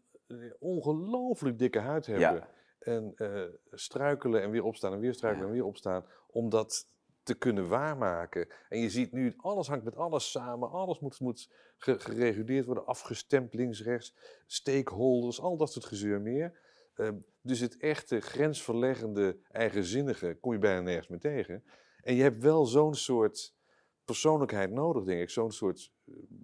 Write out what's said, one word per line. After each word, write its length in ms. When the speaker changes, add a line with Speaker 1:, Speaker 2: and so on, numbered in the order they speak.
Speaker 1:
een 320
ongelooflijk 1000
dikke 200
huid 260
Speaker 2:
Ja. 140
Speaker 1:
hebben. 280
En, 360
eh, 260
struikelen 680
en 100
weer 120
opstaan 300
en 60
weer 140
struikelen 320
Speaker 2:
Ja. 80
Speaker 1:
en 60
weer 100
opstaan 360
om 220
dat 380
te 100
kunnen 340
waarmaken. 800
En 100
je 100
ziet 220
nu, 260
alles 300
hangt 160
met 120
alles 360
samen. 400
Alles 280
moet, 200
moet 320
ge-, 220
gereguleerd 680
worden, 200
afgestemd 680
links, 300
rechts, 320
stakeholders, 960
al 160
dat 140
soort 140
gezeur 360
meer. 380
Ehm, 200
dus 180
het 180
echte 440
grensverleggende, 1160
eigenzinnige 880
kom 120
je 60
bijna 220
nergens 260
meer 120
tegen. 440
En 140
je 60
hebt 220
wel 220
zo'n 300
soort 580
persoonlijkheid 640
nodig, 320
denk 180
ik. 80
Zo'n 220
soort, 400
eh, 60